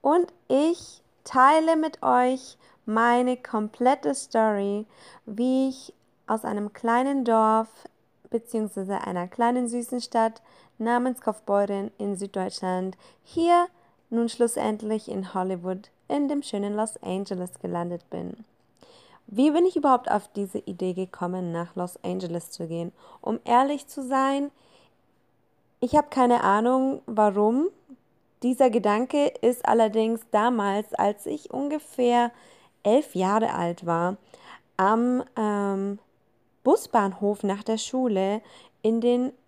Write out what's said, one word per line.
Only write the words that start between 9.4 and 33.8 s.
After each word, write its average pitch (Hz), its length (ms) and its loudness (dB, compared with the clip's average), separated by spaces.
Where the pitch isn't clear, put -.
süßen 240 340 -6
Stadt 226 400 -2
namens 240 460 -2
Kaufbeuren 202 760 -2
in 202 200 -4
Süddeutschland 185 800 -6
hier 349 440 2
nun 233 180 0
schlussendlich 220 800 -2
in 190 240 -8
Hollywood 185 580 -6
in 285 200 0
dem 285 140 -4
schönen 202 340 -6
Los 220 260 -6
Angeles 185 560 -6
gelandet 175 520 -6
bin. 180 340 -10
Wie 254 220 4
bin 339 160 4
ich 370 80 0
überhaupt 269 340 2
auf - 280 0
diese 202 220 -6
Idee 185 340 -6
gekommen, 180 580 -6
nach 170 240 -6
Los 175 300 -8
Angeles 180 480 -6
zu 170 160 -10
gehen? 170 240 -6
Um - 240 -4
ehrlich 277 440 2
zu 269 180 -10
sein, 269 460 0
ich 247 160 0
habe 294 140 4
keine 247 340 4
Ahnung, 247 640 2
warum. 214 600 2
Dieser 254 260 4
Gedanke 226 560 2
ist - 400 0
allerdings 220 540 2
damals, 214 640 0
als 208 320 0
ich - 260 -8
ungefähr 247 800 0
elf 240 320 2
Jahre 202 380 2
alt 175 300 -4